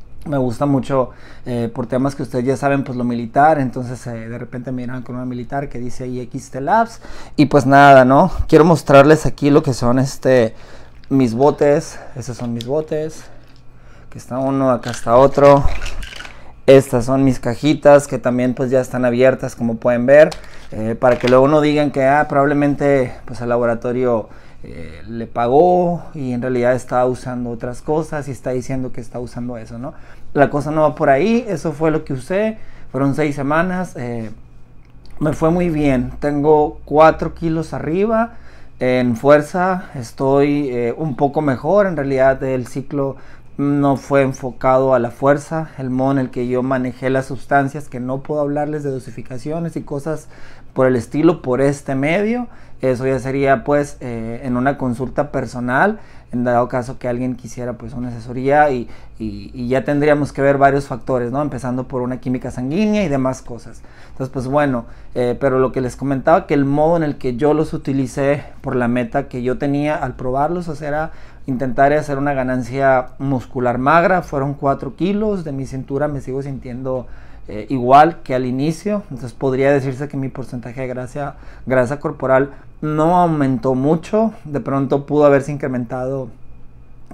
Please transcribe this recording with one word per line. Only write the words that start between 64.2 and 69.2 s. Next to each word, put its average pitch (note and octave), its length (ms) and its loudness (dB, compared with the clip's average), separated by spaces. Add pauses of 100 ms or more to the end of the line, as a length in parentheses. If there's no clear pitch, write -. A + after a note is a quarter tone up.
pues C3 140 -6
bueno, C3+ 380 0 (320)
eh, A#2+ 240 0
pero C3 180 2
lo C3 140 2
que C3 80 -4
les B2 160 -4
comentaba, C#3 500 0
que D#3+ 80 0
el C#3+ 100 2
modo D3+ 340 2
en D#3+ 40 0
el C#3+ 160 -4
que B2+ 160 -4
yo C#3+ 180 2
los D#3 200 0
utilicé C#3 720 -2 (160)
por C3 160 -4
la B2 100 0
meta B2 400 -2